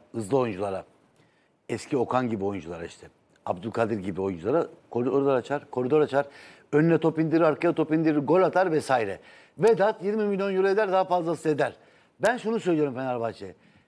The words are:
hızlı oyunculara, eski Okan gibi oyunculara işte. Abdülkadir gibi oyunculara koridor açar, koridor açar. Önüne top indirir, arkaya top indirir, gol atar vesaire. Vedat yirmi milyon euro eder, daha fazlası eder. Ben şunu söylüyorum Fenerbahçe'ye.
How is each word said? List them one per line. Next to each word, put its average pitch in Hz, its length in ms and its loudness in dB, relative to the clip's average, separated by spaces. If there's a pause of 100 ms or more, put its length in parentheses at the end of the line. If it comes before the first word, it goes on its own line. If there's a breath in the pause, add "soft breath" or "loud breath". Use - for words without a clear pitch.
(120)
hızlı 113 260 -2
oyunculara, 98 460 -2 (840 soft breath)
eski 123 280 -4
Okan 123 320 0
gibi 104 160 -4
oyunculara 85 400 -6
işte. - 240 -18 (380)
Abdülkadir 110 520 -2
gibi 92 220 -6
oyunculara 98 460 -2 (240)
koridor 131 440 0
açar, 135 360 -4
koridor 127 300 2
açar. 143 260 0 (460 loud breath)
Önüne 160 260 4
top 156 200 0
indirir, 160 240 2
arkaya 160 300 2
top 156 200 0
indirir, 160 260 2
gol 151 240 4
atar 180 300 2
vesaire. 120 480 0 (380 loud breath)
Vedat 202 460 2
yirmi 214 200 -2
milyon 196 300 -2
euro 190 140 2
eder, 196 240 0
daha 190 120 4
fazlası 175 440 -2
eder. 135 280 0 (440 soft breath)
Ben 226 160 2
şunu 220 240 -4
söylüyorum 151 340 0
Fenerbahçe'ye. 117 600 -6 (340 soft breath)